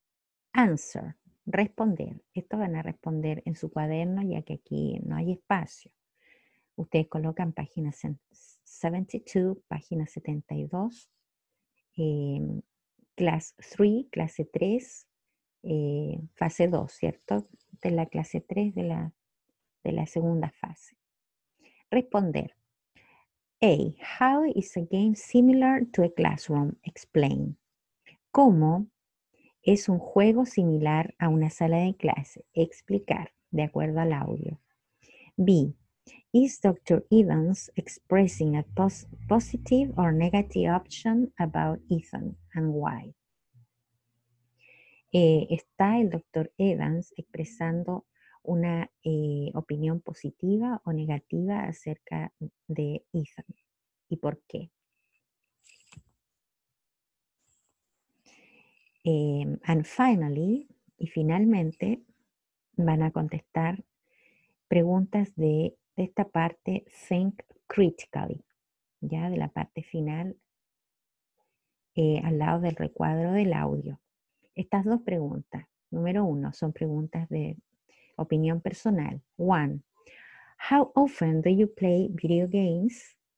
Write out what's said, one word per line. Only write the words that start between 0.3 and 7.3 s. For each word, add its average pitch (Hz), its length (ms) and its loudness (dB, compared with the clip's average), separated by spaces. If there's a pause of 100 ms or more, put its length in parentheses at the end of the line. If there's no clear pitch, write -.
Answer, 170 640 0 (300)
responder. 202 760 -2 (120)
Esto 185 240 -8
van 185 180 -4
a 160 60 -4
responder 156 640 -6
en 160 100 -6
su - 160 -8
cuaderno, 165 520 -4
ya 170 180 -4
que - 140 -10
aquí - 500 -6
no 156 100 -6
hay 165 180 -4
espacio. - 580 -6 (840)
Ustedes 160 320 -2
colocan 160 460 -4